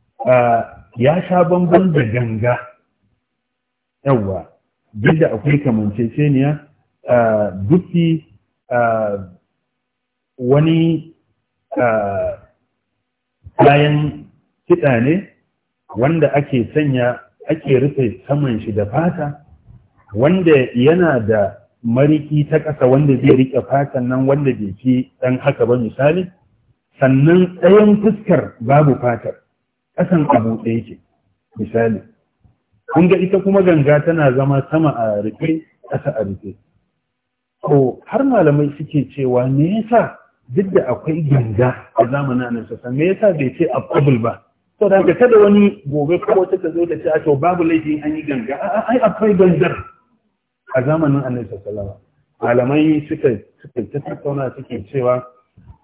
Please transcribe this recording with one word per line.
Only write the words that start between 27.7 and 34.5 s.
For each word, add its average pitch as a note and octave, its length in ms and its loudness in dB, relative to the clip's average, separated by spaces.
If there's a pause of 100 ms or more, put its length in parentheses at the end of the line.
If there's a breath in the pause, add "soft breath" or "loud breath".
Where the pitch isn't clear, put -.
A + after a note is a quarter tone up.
fuskar E3 580 0
babu C3+ 360 4
fatar, A#2+ 400 -4 (640)
ƙasan E3+ 320 0
a C3 100 4
buɗe A2+ 320 -4
yake A2+ 260 -6 (640)
misali. A3+ 420 -2 (920)
Kun F3 160 4
ga F#3 80 4
ita F#3 240 0
kuma G3 200 2
ganga D3 440 4
tana D#3+ 300 2
zama C#3 360 0